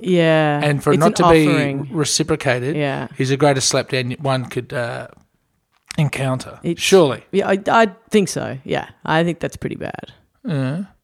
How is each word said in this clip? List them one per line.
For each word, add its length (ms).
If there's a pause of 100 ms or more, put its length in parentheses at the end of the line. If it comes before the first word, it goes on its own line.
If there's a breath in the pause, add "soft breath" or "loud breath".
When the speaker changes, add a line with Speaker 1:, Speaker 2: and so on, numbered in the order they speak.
Speaker 1:
Yeah. 580
Speaker 2:
and 180
for 120
it 20
Speaker 1:
It's 60
Speaker 2:
not 180
Speaker 1:
an 80
Speaker 2:
to 60
be 160
Speaker 1:
offering. 420
Speaker 2:
reciprocated 840
Speaker 1:
Yeah. 320 (100)
Speaker 2:
is 120
the 60
greatest 320
slap 200
down 320
one 240
could, 280
uh, 360 (920)
encounter. 640
Speaker 1:
It's 180
Speaker 2:
Surely. 420 (100)
Speaker 1:
Yeah, 160
I, 200
I 180 (240)
think 180
so. 360
Yeah, 240 (160)
I 200
think 160
that's 160
pretty 200
bad. 360 (320)
Speaker 2:
Yeah. 400 (200)